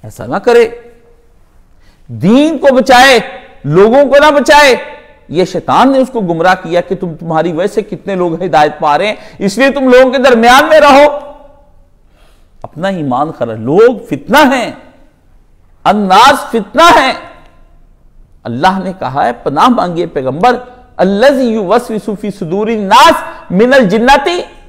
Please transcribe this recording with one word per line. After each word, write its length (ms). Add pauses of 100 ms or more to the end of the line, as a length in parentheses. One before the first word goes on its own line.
ऐसा 200
ना 140
करे, 540 (1160)
दीन 460
को 180
बचाए, 480 (420)
लोगों 400
को 140
ना 120
बचाए। 460 (540)
ये 140
शैतान 460
ने 80
उसको 220
गुमराह 320
किया 280
कि 140
तुम, 180
तुम्हारी 380
वजह 160
से 140
कितने 340
लोग 260
हिदायत 400
पा 140
रहे 120
हैं, 100 (240)
इसलिए 300
तुम 180
लोगों 220
के 60
दरमियान 480
में 140
रहो। 320 (1500)
अपना 260
ईमान 420
खरा, 220
लोग 520
फितना 340
हैं, 380 (1080)
अन्नास 680
फितना 380
है। 460 (1080)
अल्लाह 380
ने 100
कहा 300
है, 80
पनाह 380
मांगिए 380
पैगंबर, 760 (160)
"अल्लज़ी 540
युवस्विसु 640
फ़ी 160
सुदूरिन 540
नास 380 (280)
मिनल 340
जिन्नति 600 (240)